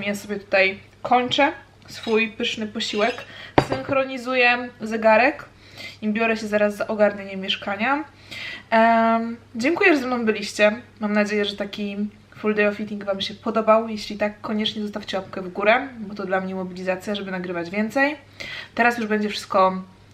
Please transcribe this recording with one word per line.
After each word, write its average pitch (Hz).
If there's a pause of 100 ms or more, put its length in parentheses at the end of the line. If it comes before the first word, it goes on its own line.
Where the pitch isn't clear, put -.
Ja 202
sobie 208
tutaj 196 (240)
kończę 247 (360)
swój 226
pyszny 226
posiłek, 214 (540)
synchronizuję 254 (120)
zegarek 220 (580)
i 214
biorę 220
się 220
zaraz 208
za 202
ogarnianie 202
mieszkania. 202 (640)
Em, 226 (180)
dziękuję, 330
że 277
ze 240
mną 247
byliście. 208 (240)
Mam 208
nadzieję, 208
że 202
taki 202 (400)
full 214
day 208
of 208
eating 208
wam 196
się -
podobał. 226
Jeśli 208
tak, 208
koniecznie 214
zostawcie 208
łapkę 190
w 180
górę, 214 (100)
bo 208
to 202
dla 190
mnie 190
mobilizacja, 185
żeby 196
nagrywać 180
więcej. 247 (580)
Teraz 233
już 220
będzie 208
wszystko, 190 (320)